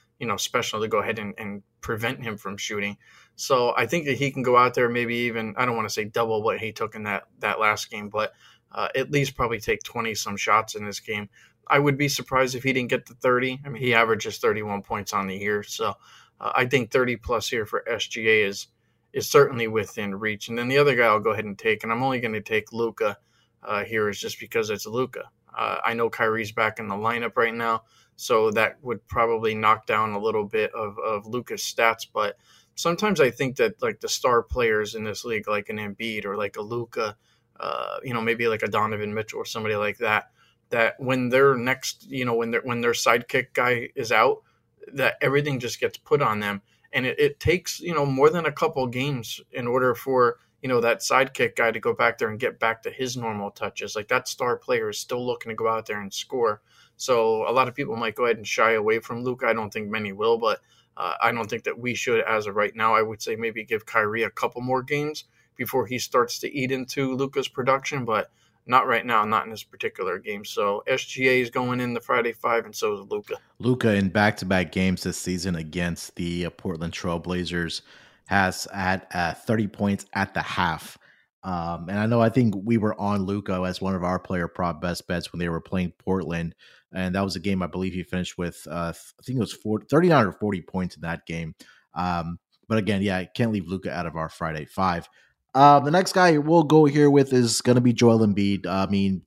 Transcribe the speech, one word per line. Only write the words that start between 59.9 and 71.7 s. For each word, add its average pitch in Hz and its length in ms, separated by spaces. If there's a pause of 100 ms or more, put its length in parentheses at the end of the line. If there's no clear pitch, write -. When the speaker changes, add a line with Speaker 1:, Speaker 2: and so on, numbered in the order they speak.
Speaker 1:
will, 113 240
but, 113 240 (360)
uh, 85 240
I 117 100
don't 117 180
think 117 140
that 101 160
we 120 160
should 113 280
as 107 240
of 98 80
right 104 200
now. 113 180
I 110 80
would 110 200
say 113 140
maybe 110 280
give 107 220
Kyrie 110 380
a 104 60
couple 123 320
more 127 220
games 147 420 (300)
before 127 300
he 120 140
starts 120 400
to - 140
eat 131 180
into 131 440
Luka's 139 320
production, 135 580
but 107 240 (380)
not 123 180
right 117 200
now, 110 200
not 107 200
in 110 40
this 107 140
particular 95 560
game. 104 260
So 101 400
S 131 180
G 131 240
A 127 140
is 117 80
going 123 300